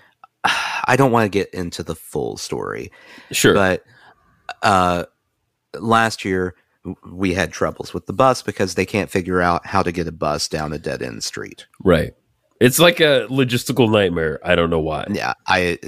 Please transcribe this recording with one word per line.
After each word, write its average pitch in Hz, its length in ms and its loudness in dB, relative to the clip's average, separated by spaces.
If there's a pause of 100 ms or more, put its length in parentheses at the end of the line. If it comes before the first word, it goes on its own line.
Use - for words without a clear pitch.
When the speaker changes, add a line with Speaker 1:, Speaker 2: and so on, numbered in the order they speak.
(440)
Speaker 1:
I - 520 -2
don't 131 160 4
wanna 113 160 4
get 92 240 -2
into 87 300 -8
the 80 120 -8
full 58 440 -8
story. 53 520 -8 (400)
Speaker 2:
Sure. - 240 4
Speaker 1:
But, 92 300 2 (800)
uh, 90 420 2 (720)
last 113 460 0
year, 92 300 -2 (300)
w-, 87 300 -14
we 90 200 -2
had 85 180 -2
troubles - 400 -6
with - 140 -10
the 107 80 -8
bus 131 280 2
because 98 320 -4
they 95 120 0
can't 98 240 -4
figure 92 320 -2
out 87 240 0
how 98 160 0
to 87 100 -4
get 82 160 -6
a 82 40 -8
bus 76 360 -4
down 78 240 -6
a 76 60 -6
dead-end 64 460 -8
street. - 420 -12 (180)
Speaker 2:
Right. 78 300 2 (440)
It's 127 200 4
like 170 220 4
a 135 300 4
logistical 123 600 2
nightmare. 85 540 2
I 87 100 2
don't 85 160 2
know 82 100 2
why. 78 300 -4
Speaker 1:
Yeah, 62 220 -4 (140)
I, 90 420 2